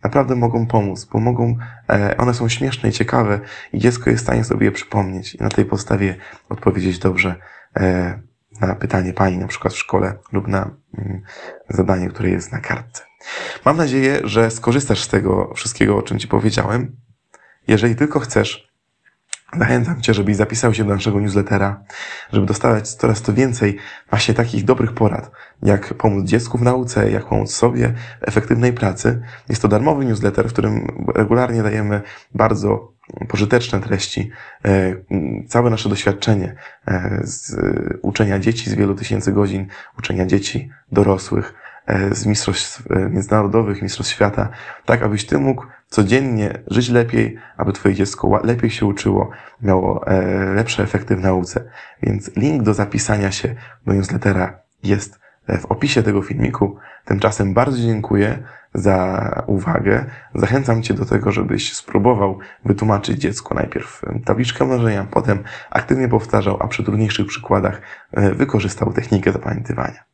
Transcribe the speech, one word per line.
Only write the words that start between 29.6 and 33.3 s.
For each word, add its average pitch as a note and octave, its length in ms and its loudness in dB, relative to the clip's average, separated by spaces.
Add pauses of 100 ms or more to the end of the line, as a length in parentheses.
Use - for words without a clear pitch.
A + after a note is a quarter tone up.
to - 60 2
darmowy C3+ 380 2
newsletter, G#2+ 440 0
w A#2 40 -8
którym - 340 0 (280)
regularnie A#2 480 2
dajemy G#2 380 0 (340)
bardzo G#2+ 580 0 (360)
pożyteczne G#2 500 0